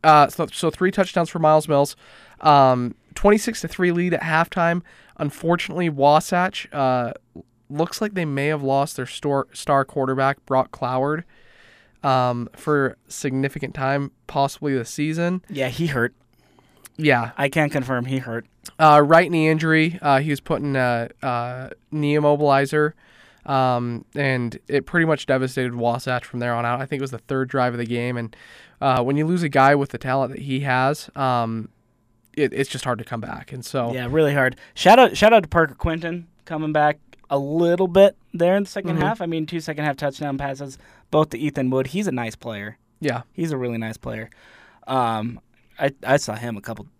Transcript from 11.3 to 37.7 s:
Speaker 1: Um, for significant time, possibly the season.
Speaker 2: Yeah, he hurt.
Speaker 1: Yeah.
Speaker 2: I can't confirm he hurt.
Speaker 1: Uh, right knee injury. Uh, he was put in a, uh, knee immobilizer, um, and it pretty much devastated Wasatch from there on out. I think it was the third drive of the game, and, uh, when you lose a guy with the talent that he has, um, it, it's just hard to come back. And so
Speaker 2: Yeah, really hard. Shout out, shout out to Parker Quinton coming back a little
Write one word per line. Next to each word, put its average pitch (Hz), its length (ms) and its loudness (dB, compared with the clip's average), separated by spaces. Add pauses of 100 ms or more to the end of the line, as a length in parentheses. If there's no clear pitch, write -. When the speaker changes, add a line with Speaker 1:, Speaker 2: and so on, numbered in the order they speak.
Speaker 1:
Um, 123 500 0
for 139 420 -2 (100)
significant 135 680 -6
time, 139 380 -2 (160)
possibly 139 500 -2
the 117 80 -4
season. 170 640 -4
Speaker 2:
Yeah, 135 200 -4
he 156 180 -4
hurt. 123 260 -2 (840)
Speaker 1:
Yeah. 123 400 2
Speaker 2:
I 139 120 0
can't 147 220 0
confirm 127 340 -2
he 131 140 -4
hurt. 117 260 -10 (340)
Speaker 1:
Uh, 151 260 8
right 165 240 6
knee 160 200 2
injury. 160 520 0
Uh, 139 180 4
he 151 100 -2
was 143 100 -2
put - 220 -4
in 143 140 -4
a, 120 340 0 (120)
uh, 123 480 -6 (220)
knee 147 240 0
immobilizer, 147 800 2 (520)
um, 123 600 -2 (100)
and 131 420 -2 (100)
it 139 180 -2
pretty 165 200 0
much 156 200 0
devastated 127 500 -2
Wasatch 120 500 -4
from 123 140 -10
there 120 140 -4
on 120 120 -4
out. 120 160 -2
I 135 40 -8
think 135 140 -6
it 135 40 -4
was 131 80 -8
the 120 80 -12
third 131 300 -4
drive 123 240 0
of 120 60 -8
the 120 60 -4
game, 120 320 -4
and, 113 180 -10 (460)
uh, 135 220 2
when 139 140 0
you 156 80 0
lose 175 180 0
a 156 60 -2
guy 139 260 6
with 139 140 -2
the - 80 -10
talent 131 360 -4
that - 80 -12
he 135 200 -4
has, 135 540 0
um, 117 540 -2 (640)
it, 143 200 0
it's 135 160 -4
just - 140 -10
hard 123 160 -2
to 117 60 -10
come 117 160 -8
back. - 320 -12
And 123 120 -12
so 127 280 -4
Speaker 2:
Yeah, 123 160 -6
really 147 240 2
hard. 131 240 0 (160)
Shout 214 260 8
out, 233 160 8
shout 208 180 6
out 208 100 6
to 151 60 -12
Parker 160 260 2
Quinton 165 520 -6 (180)
coming 156 280 -6
back 151 260 2 (300)
a 143 80 0
little 170 500 0